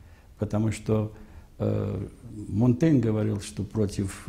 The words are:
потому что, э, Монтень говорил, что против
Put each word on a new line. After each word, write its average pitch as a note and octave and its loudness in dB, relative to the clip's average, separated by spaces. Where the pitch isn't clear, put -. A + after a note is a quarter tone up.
потому G#2+ 0
что, G#2+ -2
э, G#2 -2
Монтень B2 4
говорил, G#2+ 0
что - -8
против G#2 -2